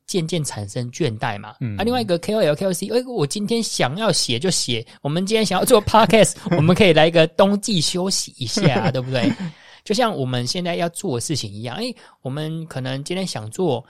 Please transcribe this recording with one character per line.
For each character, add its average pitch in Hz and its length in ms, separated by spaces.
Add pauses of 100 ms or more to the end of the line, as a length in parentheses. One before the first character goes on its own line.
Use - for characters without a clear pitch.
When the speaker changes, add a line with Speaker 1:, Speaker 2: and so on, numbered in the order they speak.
Speaker 1:
渐 160 240
渐 165 160
产 104 240
生 123 240
倦 113 260
怠 107 200
嘛。 107 220
Speaker 2:
嗯。 110 180
Speaker 1:
啊， 196 60
另 240 100
外 247 80
一 - 20
个 175 140
K 208 160
O 220 80
L、 147 120
K 196 120
O 190 80
C， 202 140
哎， 240 180
我 220 200
今 208 200
天 233 160
想 151 340
要 202 160
写 117 260
就 175 120
写， 117 360 (140)
我 139 80
们 170 160
今 208 100
天 220 80
想 190 160
要 - 60
做 214 180
Podcast， 220 520 (100)
<laughs> - 100
我 175 60
们 170 160
可 220 80
以 175 80
来 156 180
个 165 180
冬 202 340
季 196 180
休 180 300
息 - 260
一 120 80
下， 127 460
Speaker 2:
<laughs> - 20
Speaker 1:
对 131 80
不 127 100
对？ 131 220 (520)
就 208 100
像 220 220
我 135 80
们 123 220
现 175 180
在 175 120
要 170 120
做 127 300
的 - 20
事 117 160
情 107 160
一 104 80
样， 120 160
诶， 240 180 (280)
我 131 80
们 156 380
可 131 120
能 131 240
今 175 100
天 185 120
想 110 240
做、 143 400